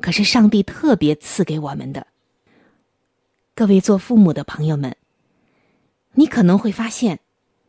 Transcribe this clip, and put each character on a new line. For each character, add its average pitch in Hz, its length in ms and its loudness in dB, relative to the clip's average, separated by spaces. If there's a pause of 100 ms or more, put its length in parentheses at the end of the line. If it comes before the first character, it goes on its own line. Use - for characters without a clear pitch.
可 - 100 -8
是 202 140 0
上 214 240 4
帝 208 140 2
特 277 340 0
别 151 200 0
赐 - 280 -4
给 156 140 -6
我 143 160 -10
们 135 180 -12
的。 139 140 -14 (1500)
各 233 120 -2
位 196 140 4
做 202 180 0
父 240 180 -2
母 190 160 6
的 143 120 -6
朋 - 200 -10
友 156 140 -2
们， 135 180 -6 (1160)
你 302 120 4
可 240 160 -2
能 180 160 4
会 208 140 -2
发 226 160 -6
现， 202 320 -4 (480)